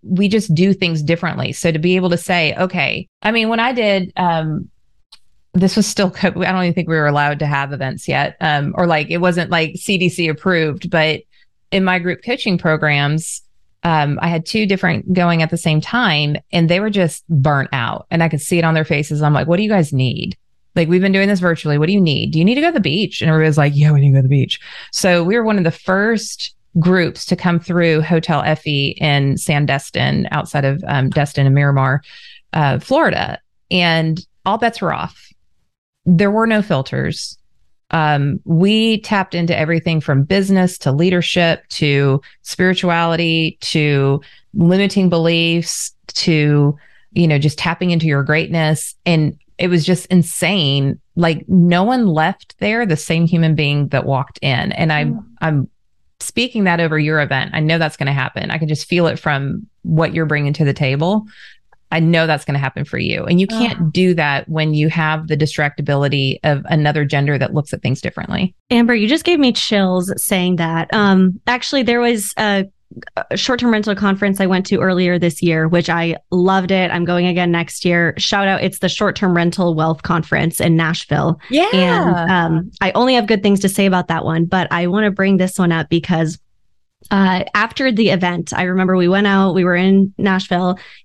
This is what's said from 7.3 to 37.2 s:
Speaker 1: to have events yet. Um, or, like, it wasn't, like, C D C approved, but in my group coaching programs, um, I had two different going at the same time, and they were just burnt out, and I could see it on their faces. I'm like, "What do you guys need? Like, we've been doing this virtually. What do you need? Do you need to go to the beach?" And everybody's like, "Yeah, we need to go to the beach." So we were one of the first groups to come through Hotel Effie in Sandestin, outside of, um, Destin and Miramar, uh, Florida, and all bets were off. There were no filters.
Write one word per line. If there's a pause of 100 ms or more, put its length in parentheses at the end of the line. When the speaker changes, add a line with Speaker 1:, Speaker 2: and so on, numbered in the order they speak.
Speaker 1:
to
have
events
yet.
Um,
or,
like,
it
wasn't,
like,
C
D
C
approved,
but (520)
in
my
group
coaching
programs, (420)
um,
I
had
two
different
going
at
the
same
time, (140)
and
they
were
just
burnt
out,
and
I
could
see
it
on
their
faces.
I'm
like,
"What
do
you
guys
need? (380)
Like,
we've
been
doing
this
virtually.
What
do
you
need?
Do
you
need
to
go
to
the
beach?"
And
everybody's
like,
"Yeah,
we
need
to
go
to
the
beach." (320)
So
we
were
one
of
the
first (240)
groups
to
come
through
Hotel
Effie
in
Sandestin,
outside
of,
um,
Destin
and
Miramar, (500)
uh,
Florida, (320)
and (180)
all
bets
were
off. (720)
There
were
no
filters. (560)